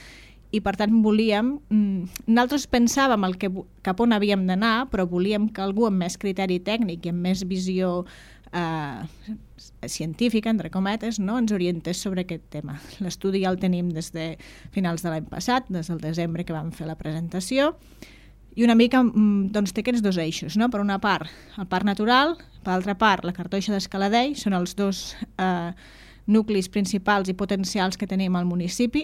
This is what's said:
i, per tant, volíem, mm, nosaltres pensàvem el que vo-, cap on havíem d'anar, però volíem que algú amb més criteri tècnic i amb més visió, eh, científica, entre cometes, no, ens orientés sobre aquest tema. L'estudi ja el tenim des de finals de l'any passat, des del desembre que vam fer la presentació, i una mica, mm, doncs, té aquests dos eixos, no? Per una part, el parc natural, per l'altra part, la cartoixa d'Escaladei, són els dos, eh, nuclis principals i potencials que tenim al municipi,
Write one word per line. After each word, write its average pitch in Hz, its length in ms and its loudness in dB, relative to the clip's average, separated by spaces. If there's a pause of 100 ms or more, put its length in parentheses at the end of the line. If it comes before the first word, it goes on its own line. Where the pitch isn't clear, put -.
(500)
i, 214 80 0
per 196 160 -2
tant, 214 160 2 (140)
volíem, 214 560 2 (100)
mm, 202 560 0
nosaltres 247 400 4
pensàvem 240 640 4
el 185 100 -2
que 190 160 -2
vo-, 185 140 -10 (180)
cap 190 160 -2
on 240 140 4
havíem 196 320 2
d'anar, 226 420 0
però 190 160 0
volíem 196 480 0
que 190 80 -6
algú 196 240 0
amb 190 160 2
més 175 160 -4
criteri 190 400 -2
tècnic 180 480 -2
i 170 60 -2
amb 175 100 -2
més 185 240 0
visió, 185 540 0 (500)
eh, 156 560 -6 (800)
científica, 220 640 -2
entre 185 200 -2
cometes, 208 480 -2
no, 208 200 -2
ens 226 140 0
orientés 180 480 -2
sobre 185 240 -4
aquest 170 260 -10
tema. 147 280 -10 (220)
L'estudi 190 440 -2
ja 185 60 2
el 185 120 -2
tenim 180 320 0
des 160 180 -8
de 160 240 -8 (380)
finals 170 300 -2
de 170 80 -2
l'any 156 180 -6
passat, 247 380 -2
des 170 200 -4
del 165 140 -4
desembre 165 420 -2
que 165 120 -6
vam 156 160 -6
fer 160 160 -10
la 160 100 -8
presentació, 185 760 -2 (840)
i 233 100 4
una 233 80 6
mica, 247 280 6
mm, 208 520 4
doncs, 208 180 0
té 220 120 -4
aquests 240 180 0
dos 190 160 2
eixos, 160 400 -4
no? 233 120 4
Per 208 100 -2
una 202 200 0
part, 180 300 0 (260)
el 196 140 -8
parc 185 160 0
natural, 247 500 4 (280)
per 185 100 0
l'altra 185 240 -2
part, 196 260 4
la 175 80 -4
cartoixa 185 400 -4
d'Escaladei, 202 640 0
són 202 200 -2
els 180 220 -2
dos, 196 400 -2 (220)
eh, 180 340 -2 (580)
nuclis 214 400 4
principals 196 580 0
i 185 60 -2
potencials 190 640 -2
que 208 100 -4
tenim 190 300 0
al 175 100 0
municipi, 180 560 0